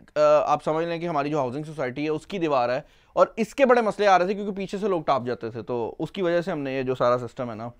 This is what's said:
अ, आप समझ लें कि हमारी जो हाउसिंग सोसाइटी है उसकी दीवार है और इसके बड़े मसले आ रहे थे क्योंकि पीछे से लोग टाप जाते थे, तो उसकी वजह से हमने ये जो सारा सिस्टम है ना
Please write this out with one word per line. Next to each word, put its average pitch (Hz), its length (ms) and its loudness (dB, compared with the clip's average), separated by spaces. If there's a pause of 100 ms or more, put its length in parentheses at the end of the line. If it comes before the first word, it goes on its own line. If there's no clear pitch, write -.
(160)
अ, 151 40 0
आप 147 420 4
समझ 160 220 0
लें 170 160 -4
कि 170 60 -6
हमारी 147 240 -2
जो 156 80 0
हाउसिंग 135 260 -4
सोसाइटी 147 400 -6
है 156 60 -2
उसकी 156 280 -6
दीवार 143 320 2
है 135 140 -4 (320)
और - 220 4
इसके 247 260 2
बड़े 240 180 6
मसले 208 240 0
आ 190 100 6
रहे 180 120 2
थे 208 60 -2
क्योंकि 202 180 -6
पीछे 190 260 -8
से 208 100 -4
लोग 170 180 -2
टाप 131 200 0
जाते 117 240 -6
थे, 113 120 -10
तो 117 380 -6
उसकी 160 220 -6
वजह 170 200 0
से 185 80 -6
हमने 139 260 -6
ये 135 80 -2
जो 127 100 -2
सारा 123 240 2
सिस्टम 120 320 -8
है 107 60 -10
ना 113 240 -10